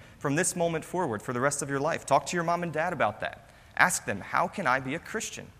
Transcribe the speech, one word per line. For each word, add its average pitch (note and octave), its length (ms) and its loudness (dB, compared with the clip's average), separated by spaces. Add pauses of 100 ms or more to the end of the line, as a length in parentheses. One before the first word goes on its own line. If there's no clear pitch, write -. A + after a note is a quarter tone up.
(180)
from - 180 0
this F3+ 200 2
moment E3+ 280 0
forward D3 380 -2
for C3 120 -4
the A#2+ 80 0
rest C#3+ 200 2
of C#3 80 -4
your C#3 100 0
life. D3 260 -2
Talk C#3+ 220 4
to F3+ 100 -2
your E3+ 60 2
mom E3+ 200 0
and E3+ 100 -4
dad D#3+ 180 0
about B2 280 0
that. - 300 -8 (280)
Ask F3 280 4
them, G2+ 160 -4
"How D3+ 260 0
can F#3+ 180 -4
I B2+ 140 4
be C3+ 160 -4
a E3+ 40 -4
Christian?" - 460 -8 (140)